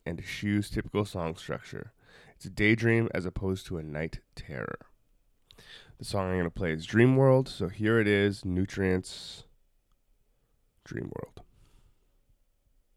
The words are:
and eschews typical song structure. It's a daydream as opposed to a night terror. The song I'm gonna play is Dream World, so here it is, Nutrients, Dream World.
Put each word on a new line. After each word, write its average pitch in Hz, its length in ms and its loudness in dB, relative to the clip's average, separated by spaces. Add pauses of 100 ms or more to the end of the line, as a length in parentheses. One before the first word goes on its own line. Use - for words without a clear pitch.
and 82 140 -6
eschews 104 500 -2
typical 104 360 -2
song 82 300 -6
structure. - 580 -10 (420)
It's - 100 -20
a 95 40 -12
daydream 113 640 2
as 87 120 -4
opposed 95 420 -4
to 90 100 -6
a 78 60 -6
night 78 360 -6 (160)
terror. - 440 -10 (1200)
The - 60 -12
song 92 260 -2
I'm 92 60 0
gonna 85 120 0
play 85 220 -2
is 80 140 -2
Dream 123 300 6
World, 131 320 6
so 92 220 -4
here 110 300 2
it 104 80 4
is, 101 360 2
Nutrients, 92 1000 -2 (1400)
Dream - 320 -8
World. - 260 -12 (1600)